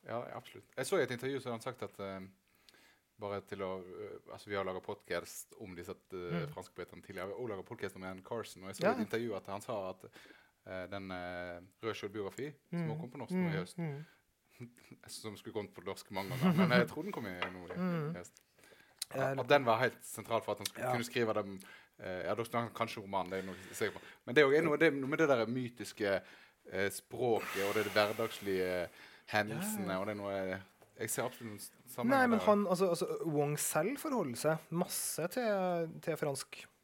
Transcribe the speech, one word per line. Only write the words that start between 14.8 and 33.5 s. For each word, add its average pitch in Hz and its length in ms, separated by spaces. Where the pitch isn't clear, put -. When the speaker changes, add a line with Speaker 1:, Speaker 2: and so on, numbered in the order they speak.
Speaker 1:
som 104 300
skulle 107 160
kommet 101 220
på 90 100
norsk - 240
mange 95 200
ganger, 160 180
men 180 120
jeg 120 80
tror 156 160
den 202 80
kom 135 160
i, 90 120
nå 90 300
i - 80
Speaker 2:
Mm. 170 380
Speaker 1:
høst. - 260
Speaker 2:
Ja, 135 200
Speaker 1:
At, 135 60
at 120 100
den 143 160
var 113 120
helt 120 260
sentral 110 380
for 107 120
at - 40
han 101 80
skulle 113 220
Speaker 2:
Ja. 127 80
Speaker 1:
kunne 117 100
skrive 117 300
dem, 98 240
eh, 92 240
ja, 92 100
da 117 100
snakker 117 160
han 117 140
kanskje 113 300
roman, 95 260
det 95 40
er 95 100
jeg - 20
nok 92 120
ikke - 180
sikker 104 240
på. - 20
Men 120 100
det 151 80
er 135 60
jo 151 160
noe, 147 120
det, 156 180
noe 135 120
med 151 120
det 160 80
der 117 180
mytiske, 110 760
eh, 95 180
språket 104 800
og 104 60
det 107 180
hverdagslige 101 960
hendelsene, 156 560
Speaker 2:
Ja, 95 60
ja. 92 60
Speaker 1:
og 98 80
det 107 100
er 101 40
noe, 95 400
jeg 110 100
ser 123 140
absolutt 120 280
noen 101 80
s-, - 120
Speaker 2:
Nei, - 240
Speaker 1:
sammenhenger 254 340
Speaker 2:
men 226 100
Speaker 1:
der. - 60
Speaker 2:
han, 208 220
altså, 185 220
altså, 160 360
Wong 147 320